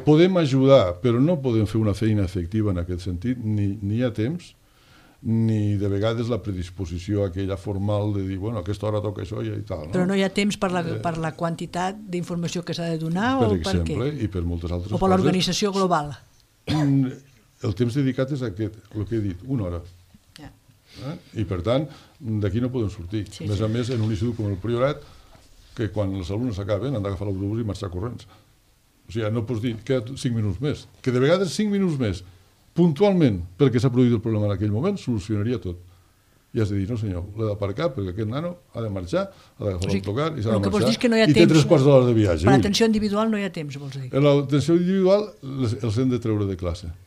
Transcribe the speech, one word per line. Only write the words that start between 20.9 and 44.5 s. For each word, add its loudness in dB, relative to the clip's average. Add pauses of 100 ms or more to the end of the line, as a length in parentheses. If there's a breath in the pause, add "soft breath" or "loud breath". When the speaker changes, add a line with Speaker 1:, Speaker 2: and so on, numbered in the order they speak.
Speaker 1:
Eh? -10
I -2
per -4
tant, 0 (320 loud breath)
d'aquí -2
no -2
podem -2
sortir. -8
Speaker 2:
Sí, -12
Speaker 1:
A -4
més -2
Speaker 2:
sí. 0
Speaker 1:
a 0
més, -2
en -2
un 0
institut -2
com -4
el -4
Priorat, -2 (720 soft breath)
que -4
quan -4
els -6
alumnes -4
s'acaben -2
han -4
d'agafar -4
l'autobús -4
i -4
marxar -6
corrents. -8 (800 soft breath)
O -20
sigui, -2
no -2
pots -4
dir, -2
«Queda't -2
cinc -2
minuts -2
més», -4 (160)
que 0
de 2
vegades 4
cinc -2
minuts 0
més, -2 (500 soft breath)
puntualment, 4 (160)
perquè 4
s'ha 2
produït 4
el 0
problema 0
en 0
aquell -2
moment, 0
solucionaria -2
tot. -8 (760 soft breath)
I 0
has 0
de -2
dir, -2
«No -2
senyor, -4 (140)
l'he -2
d'aparcar -2
perquè -4
aquest -4
nano -6 (180)
ha -8
de -4
marxar, -4 (320 loud breath)
ha -8
d'agafar -2
Speaker 2:
O 0
sigui, 0
Speaker 1:
l'autocar -2
i -6
s'ha -2
de 2
Speaker 2:
el 2
que 0
vols 2
Speaker 1:
marxar». 4
Speaker 2:
dir 2
és -2
que 2
no 4
hi 6
ha 6
Speaker 1:
I 8
té 6
Speaker 2:
temps 10
Speaker 1:
tres 8
quarts 6
d'hora 8
de 4
viatge, 4
Speaker 2:
per 8
Speaker 1:
ui. 8
Speaker 2:
atenció 4
individual 2
no 0
hi -2
ha -4
temps, -8
vols -10
dir? -10
Speaker 1:
En 4
l'atenció 4